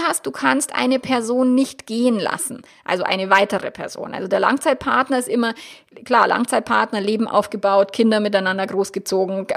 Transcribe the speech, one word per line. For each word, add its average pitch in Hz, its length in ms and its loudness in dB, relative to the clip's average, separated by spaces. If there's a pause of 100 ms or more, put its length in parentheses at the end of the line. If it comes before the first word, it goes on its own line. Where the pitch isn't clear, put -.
hast, - 160 -4
du - 60 -6
kannst 269 440 0
eine 254 240 0
Person 247 560 0
nicht - 320 0
gehen 233 320 0
lassen, - 440 -4 (240)
also 185 180 0
eine 190 240 -2
weitere 196 420 2
Person, - 440 -10
also 190 140 -6
der 190 120 2
Langzeitpartner 262 760 0
ist 247 100 -6
immer, 233 240 0 (540)
klar, 247 200 4
Langzeitpartner, 226 760 0
Leben 214 260 0
aufgebaut, 202 640 2
Kinder 220 280 2
miteinander 190 460 0
großgezogen, 190 800 -2 (100)